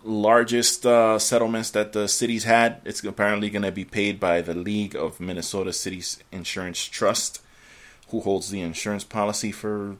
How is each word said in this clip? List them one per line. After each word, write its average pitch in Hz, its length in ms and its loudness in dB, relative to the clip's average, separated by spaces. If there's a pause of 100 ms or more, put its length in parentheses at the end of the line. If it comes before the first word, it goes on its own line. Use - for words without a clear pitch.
largest, 117 800 4
uh, 113 320 6
settlements 113 540 0
that 107 220 0
the 104 140 0
city's 113 360 0
had. 117 420 4
It's - 180 -8
apparently 104 460 0
gonna 101 220 -2
be 92 140 -6
paid 101 340 -2
by 87 220 2
the 85 120 -4
League 101 420 -4
of 80 240 -6
Minnesota 90 540 -6
Cities - 460 -8 (120)
Insurance 90 520 -8
Trust, - 580 -2 (680)
who 113 120 -4
holds 98 300 0
the 98 100 -6
insurance 95 420 -6
policy 104 480 -4
for 101 480 -6